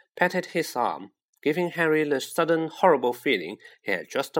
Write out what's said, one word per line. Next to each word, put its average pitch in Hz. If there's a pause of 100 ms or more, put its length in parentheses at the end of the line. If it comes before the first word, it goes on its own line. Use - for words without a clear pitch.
(160)
patted 180
his -
arm, 98 (300)
giving 170
Harry 156
the 143
sudden 160
horrible 131
feeling 98 (240)
he -
had 82
just -